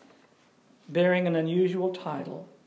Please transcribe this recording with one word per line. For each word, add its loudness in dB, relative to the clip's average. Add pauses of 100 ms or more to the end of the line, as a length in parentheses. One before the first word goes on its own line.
(880)
bearing 2
an 2
unusual 0
title, -8 (180)